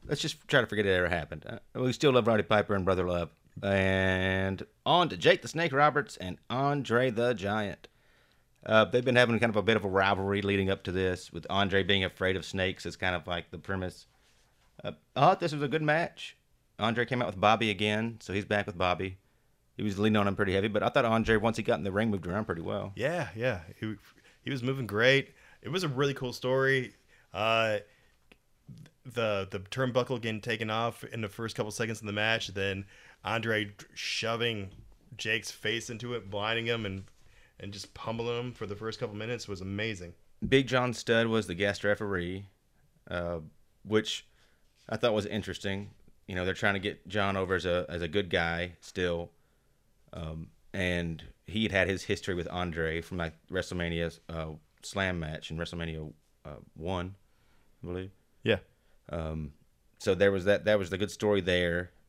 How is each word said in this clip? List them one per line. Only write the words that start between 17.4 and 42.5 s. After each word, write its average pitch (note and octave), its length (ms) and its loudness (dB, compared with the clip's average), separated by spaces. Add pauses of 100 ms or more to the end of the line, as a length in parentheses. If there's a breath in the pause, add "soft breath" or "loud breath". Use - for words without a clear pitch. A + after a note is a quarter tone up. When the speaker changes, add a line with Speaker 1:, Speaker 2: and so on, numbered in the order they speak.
Speaker 1:
again, G#2+ 500 0
so - 140 -10
he's G2+ 120 -2
back G2+ 200 0
with F#2+ 120 -8
Bobby. F#2 400 0 (580)
He - 80 -6
was G2+ 140 -2
leaning G#2+ 200 6
on G2+ 100 4
him G2 80 0
pretty G2 180 2
heavy, G2 140 2
but G2+ 160 0
I G#2+ 60 4
thought C3+ 160 4
Andre, A2+ 320 4
once A2 180 2
he A2+ 80 -4
got F#2+ 140 2
in D2+ 80 -4
the G2 80 -2
ring, G#2+ 180 2
moved F2+ 160 -2
around F#2+ 160 -2
pretty E2+ 180 -4
well. G2+ 360 -6
Speaker 2:
Yeah, C#3+ 360 -2
yeah. A2 280 -2 (180)
He, A2 160 -6 (460 soft breath)
he B2 100 -8
was C3+ 100 -4
moving C3 260 -2
great. B2 460 4 (280 soft breath)
It - 80 -10
was F3 140 -2
a D#3 40 0
really C#3 260 0
cool B2+ 200 -6
story. C3 600 2 (380 soft breath)
Uh, A2 440 2 (1300 soft breath)
the, G#2+ 440 -2
the G2 100 -6
turnbuckle B2 640 -2
getting A2 200 -4
taken A2+ 280 -2
off A2+ 360 -2
in A#2 160 -8
the G#2+ 80 -4
first A2+ 260 -8
couple G#2+ 160 -4
seconds A2+ 300 -4
of A2 60 -10
the G2+ 60 -4
match, A2 360 0
then G2 360 -4 (380 loud breath)
Andre G#2+ 480 -2 (220)
shoving A2 760 -4 (480)
Jake's A2 340 -2
face A2 380 -4
into A#2+ 240 -10
it, G2 160 -8
blinding A2 380 -2
him, A#2 180 -2
and, F#2+ 180 -6 (560 soft breath)
and G2 140 -12
just G2+ 200 -16
pummeling A#2 460 -6
him B2 140 -8
for A2+ 120 -10
the G2 100 -8
first A2 240 -8
couple G#2+ 160 -6
minutes A2 320 -8
was F#2+ 140 -8
amazing. G2 520 -6 (340)
Speaker 1:
Big C3 200 6
John B2 260 2
Studd A2+ 340 2
was A2 200 2
the F#2 80 -4
guest G2+ 280 0
referee, G2 600 0 (640)